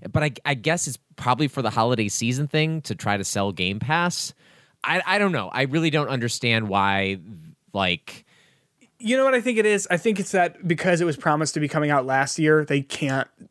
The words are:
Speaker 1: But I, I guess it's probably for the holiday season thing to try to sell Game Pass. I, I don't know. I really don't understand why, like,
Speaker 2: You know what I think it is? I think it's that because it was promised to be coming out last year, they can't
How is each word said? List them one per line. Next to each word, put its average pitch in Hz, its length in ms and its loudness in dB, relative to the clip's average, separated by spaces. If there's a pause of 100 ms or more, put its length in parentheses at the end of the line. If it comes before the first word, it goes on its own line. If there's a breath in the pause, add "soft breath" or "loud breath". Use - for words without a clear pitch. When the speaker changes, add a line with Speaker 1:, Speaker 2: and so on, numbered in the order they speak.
(100)
Speaker 1:
But 151 120 0
I, 151 100 0 (120)
I 143 100 0
guess 143 340 -2
it's 120 100 -10 (180)
probably 127 300 0
for 131 160 -4
the 110 80 0
holiday 113 380 2
season 127 400 -2
thing 156 340 -2
to 107 120 -8
try 104 220 -2
to 98 80 -4
sell 101 280 -2
Game 95 260 -2
Pass. 170 560 -2 (480 soft breath)
I, 170 240 0
I 190 120 0
don't 196 140 2
know. 104 200 -4
I 131 100 0
really 156 280 0
don't 147 180 0
understand 117 600 0
why, 98 500 2 (540)
like, 92 520 -2 (760 soft breath)
Speaker 2:
You 233 180 0
know 262 80 4
what 262 100 4
I 247 60 2
think 220 180 0
it 208 80 2
is? 208 220 2
I 175 100 0
think 214 200 0
it's 190 140 -4
that 180 340 0
because 170 340 2
it 175 40 2
was 160 120 0
promised 151 380 0
to 156 60 -2
be 147 80 0
coming 151 220 0
out 135 160 2
last 135 340 0
year, 156 240 6
they 143 160 0
can't 135 480 -4 (220)